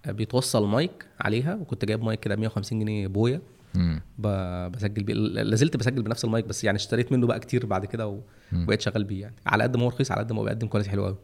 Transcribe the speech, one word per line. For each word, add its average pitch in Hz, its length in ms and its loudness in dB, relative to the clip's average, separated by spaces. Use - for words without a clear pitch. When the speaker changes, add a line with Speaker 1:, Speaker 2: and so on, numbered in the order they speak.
Speaker 1:
بيتوصل 110 600 0
مايك 135 380 0
عليها، 127 340 0
وكنت 156 300 -4
جايب 107 180 0
مايك 110 160 0
كده 101 160 0
مية 110 120 0
وخمسين 110 320 -2
جنيه 107 280 -2
بويا. 113 340 2
Speaker 2:
مم. 85 260 2
Speaker 1:
ب-، 90 540 -2
بسجل 104 320 -2
بيه، 110 100 -2
ل-، 107 200 0
لازلت 127 280 4
بسجل 127 240 0
بنفس 110 240 -2
المايك، 113 200 0
بس 98 180 -8
يعني 104 120 4
اشتريت 117 360 0
منه 123 160 4
بقى 117 120 2
كتير 117 260 -2
بعد 101 200 -2
كده 110 220 -6
و-، 101 120 -8
Speaker 2:
مم. 85 120 0
Speaker 1:
وبقيت 107 180 2
شغال 104 220 0
بيه 98 180 -4
يعني. 113 140 -14
على 107 180 6
قد 123 140 2
ما 120 60 2
هو 123 40 2
رخيص، 123 240 0
على - 100 0
قد 113 100 -4
ما 107 80 -2
هو 110 40 -2
بيقدم 107 240 -2
كواليتي 104 240 0
حلوة 101 160 0
أوي. 98 160 -4